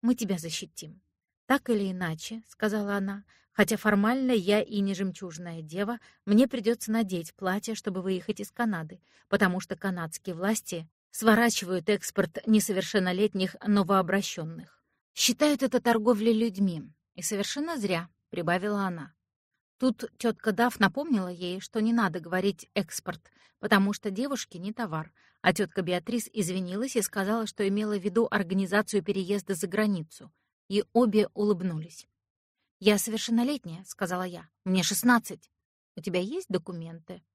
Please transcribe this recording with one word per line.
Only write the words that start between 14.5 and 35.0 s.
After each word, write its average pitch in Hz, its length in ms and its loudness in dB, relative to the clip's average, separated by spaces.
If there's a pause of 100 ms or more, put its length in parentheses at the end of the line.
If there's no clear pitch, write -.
Считают 285 480 2
это 254 180 2
торговлей 226 520 4
людьми. 190 500 0 (320)
И 180 60 -12
совершенно 285 560 -4
зря", 185 320 -2 (200)
прибавила 185 540 0
она. 175 300 -6 (640)
Тут 254 380 -2
тетка 220 340 -2
Дав 233 280 2
напомнила 208 500 2
ей, 180 320 -6
что - 180 -6
не 226 140 2
надо 185 260 2
говорить 185 540 -2
"экспорт", - 580 -6 (280)
потому 202 340 4
что 202 180 -6
девушки 247 460 -6
не 196 160 -8
товар, 160 400 -6 (280)
а - 120 4
тетка 190 280 -2
Беатрис 180 520 -2
извинилась 190 640 -2
и 214 40 2
сказала, 208 460 -2
что - 180 -4
имела 208 320 0
в 180 60 -4
виду 208 260 2
организацию 190 720 0
переезда 196 520 -2
за 180 140 -4
границу, 196 640 -2 (340)
и 202 240 0
обе 220 420 4
улыбнулись. 175 760 -2 (760)
"Я 202 160 6
совершеннолетняя", 226 880 -2
сказала 180 380 -4
я, 175 260 -10 (160)
"мне 185 180 2
шестнадцать". - 640 2 (460)